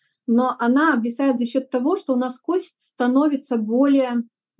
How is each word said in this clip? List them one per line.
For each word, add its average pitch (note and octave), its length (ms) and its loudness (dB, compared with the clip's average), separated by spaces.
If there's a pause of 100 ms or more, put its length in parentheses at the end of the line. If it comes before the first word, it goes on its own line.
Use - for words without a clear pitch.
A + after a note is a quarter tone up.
(280)
Но B3 320 2
она C#4 340 2
обвисает A#3+ 440 0
за A#3+ 80 -2
счет C4 240 -4
того, C4+ 280 0
что C4+ 160 -4
у - 40 0
нас B3 220 -4
кость F4+ 400 -4
становится C4 800 0
более, B3 680 2 (360)